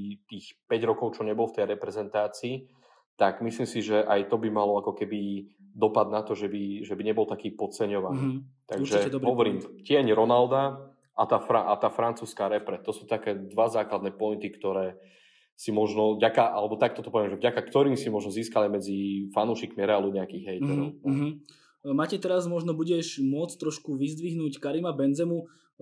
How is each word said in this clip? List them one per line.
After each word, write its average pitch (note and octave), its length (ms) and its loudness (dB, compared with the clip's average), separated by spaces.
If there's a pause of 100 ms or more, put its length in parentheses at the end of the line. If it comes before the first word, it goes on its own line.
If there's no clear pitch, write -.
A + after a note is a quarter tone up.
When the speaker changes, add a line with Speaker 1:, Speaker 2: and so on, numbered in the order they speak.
(240)
Speaker 1:
tých - 400 -18
päť A#2 240 0
rokov, A2 260 0
čo - 80 -8
nebol A2 240 0
v A2 120 -6
tej G#2 100 2
reprezentácii, G#2 880 -4 (580)
tak F#2+ 260 2
myslím A#2 260 -4
si, A2+ 160 -4
že G#2 180 2
aj G2+ 300 2
to A#2 80 2
by A2 100 -2
malo G#2 300 2
ako G2+ 160 -2
keby G2+ 520 -6 (260)
dopad G#2+ 380 2
na G#2+ 120 0
to, G#2+ 120 -6
že G#2 140 -2
by, G2+ 340 -6
že G2+ 120 -10
by G2 100 -4
nebol G#2+ 220 2
taký - 260 -6
podceňovaný. G#2 680 -4
Speaker 2:
Mhm. C3+ 200 -2 (280)
Speaker 1:
Takže - 140 -4 (140)
Speaker 2:
Určite G#2 160 4
dobrý C3 160 -2
Speaker 1:
hovorím, A#2+ 320 2
Speaker 2:
point. - 200 -14
Speaker 1:
tieň C#3 320 2
Ronalda B2 800 4 (220)
a A2+ 120 0
tá A2 160 4
fra-, A2 260 2
a G2 100 4
tá A2 120 2
francúzska A#2 600 -2
repre, G#2 300 0
to - 140 -6
sú G#2 140 -12
také G#2+ 300 -2
dva G2 320 0
základné G#2+ 440 0
pointy, G#2+ 380 -2
ktoré F#2+ 480 -2 (540)
si - 180 -8
možno G#2+ 480 2
vďaka, A2+ 300 6
alebo G#2 260 0
takto A2+ 280 0
to A2 80 -12
poviem, G#2 200 2
že G2 80 -4
vďaka A#2 260 0
ktorým C#3+ 300 4
si A#2+ 140 -4
možno G#2 220 -2
získali G#2+ 380 0
medzi G2+ 300 -2 (320)
fanúšikmi A2+ 500 -2
Realu G2 300 2
nejakých F#2+ 380 -4
hejterov. C#3+ 480 -2
Speaker 2:
Mhm, - 80 -20
mhm. C#3+ 260 0 (600)
Matej, D#3 280 0
teraz F3+ 260 0
možno E3+ 280 -2
budeš D#3+ 460 -2
môcť C#3+ 400 -2
trošku D3+ 340 -6
vyzdvihnúť D#3 640 -4
Karima D#3+ 340 -2
Benzemu, D#3 500 2
e, E3 40 -14 (360)